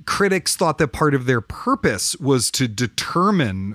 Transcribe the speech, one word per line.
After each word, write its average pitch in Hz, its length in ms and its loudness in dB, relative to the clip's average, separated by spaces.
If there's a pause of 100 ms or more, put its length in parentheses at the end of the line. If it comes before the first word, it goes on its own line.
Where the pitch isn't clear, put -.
critics 190 480 0
thought 160 240 0
that 156 80 4
part 147 260 2
of 127 140 0
their 123 140 2
purpose - 720 -2
was 131 360 2
to 131 160 0
determine 113 1080 0